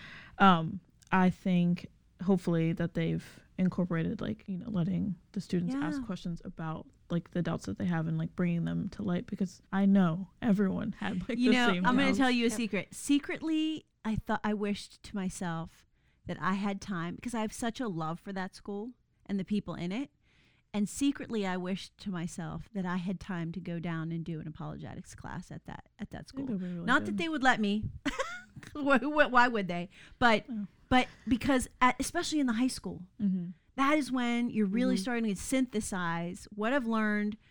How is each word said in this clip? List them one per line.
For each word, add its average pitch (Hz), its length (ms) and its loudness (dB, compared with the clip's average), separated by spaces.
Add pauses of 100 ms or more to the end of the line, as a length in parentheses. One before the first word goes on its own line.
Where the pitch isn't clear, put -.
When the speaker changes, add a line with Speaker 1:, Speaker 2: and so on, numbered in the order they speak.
(380)
Speaker 1:
um, 175 400 6 (320)
I 185 200 6
think 175 580 2 (340)
hopefully 170 520 2
that 170 200 -2
they've 165 300 -2 (340)
incorporated, 175 600 0
like, 214 260 -6
you 190 120 -6
know, 220 120 -10
letting 180 460 0 (160)
the 202 80 -4
students 175 340 0
ask 285 260 -2
Speaker 2:
Yeah. 240 60 -6
Speaker 1:
questions 180 380 -6
about, 165 420 -8 (240)
like, 170 220 -2
the 175 100 0
doubts 165 240 -2
that 190 120 -4
they 202 80 0
have 165 200 0
and, 160 120 0
like, 160 180 -4
bringing 170 280 2
them 170 260 -2
to - 120 -10
light, 180 240 -2
because - 360 -4 (100)
I 196 140 4
know 190 420 6 (140)
everyone 196 580 2
had, 185 280 -4
like, 240 100 -2
Speaker 2:
You 247 120 6
Speaker 1:
the 254 60 8
Speaker 2:
know, 240 120 4
Speaker 1:
same 180 180 2
Speaker 2:
I'm 247 100 6
gonna 269 120 6
Speaker 1:
doubts. 254 100 4
Speaker 2:
tell 262 120 6
you 240 140 4
a 233 60 4
Speaker 3:
Yep. 220 60 -2
Speaker 2:
secret. 208 380 -2
Secretly, 311 880 0 (200)
I 220 120 -2
thought, 214 280 -4
I 214 100 0
wished 202 500 -6
to - 120 -12
myself 180 680 -6 (420)
that 175 140 -8
I 185 140 0
had 202 260 -4
time, 175 360 -6
because 240 180 -8
I 233 60 -4
have 214 120 -4
such - 280 -6
a 247 80 -4
love 165 320 -6
for 202 120 -12
that 190 220 -8
school 208 380 -10 (340)
and 202 140 -2
the 185 40 -4
people 196 300 -2
in 170 160 -6
it. 240 200 -6 (640)
And 208 140 0
secretly, 233 580 -2
I 185 100 0
wished 180 420 -6
to - 120 -8
myself 165 640 -6
that 190 100 -2
I 180 140 -2
had 180 200 -4
time 170 340 -6
to 185 80 -10
go 170 200 -6
down 165 320 -4
and 165 120 -4
do 160 140 -6
an - 80 -10
apologetics 151 680 -10
class - 360 -12
at - 140 -14
that, - 220 -14 (120)
at - 120 -10
that - 80 -12
Speaker 1:
I - 20 -12
think - 80 -16
Speaker 2:
school. 269 180 -8
Speaker 1:
that'd 214 140 -4
be 185 60 -6
really 175 200 -6
Speaker 2:
Not 285 200 2
that - 60 -4
Speaker 1:
good. 202 60 -2
Speaker 2:
they 330 100 0
would 311 140 -2
let 247 180 4
me. 208 240 0 (200)
<laughs> 698 680 -8
Why, 277 260 4
why, 294 280 4
why 247 220 6
would 208 200 -2
they? 175 200 -4 (300)
But, 226 320 6
Speaker 1:
Oh. 208 160 -6 (220)
Speaker 2:
but 254 180 6 (220)
because, 254 400 2 (120)
at, 254 200 6
especially 311 400 -2
in 269 60 2
the 240 80 0
high 240 140 2
school, 180 340 -8 (200)
Speaker 1:
Mm-hmm. 185 280 0 (260)
Speaker 2:
that 269 200 4
is 254 140 0
when 240 400 0
you're 214 160 2
really 233 300 2
Speaker 4:
Mm-hmm. 190 60 0
Speaker 2:
starting 233 220 -2 (100)
to 180 60 -6
synthesize 180 1120 -2
what 208 180 -2
I've 269 140 0
learned 214 500 0 (140)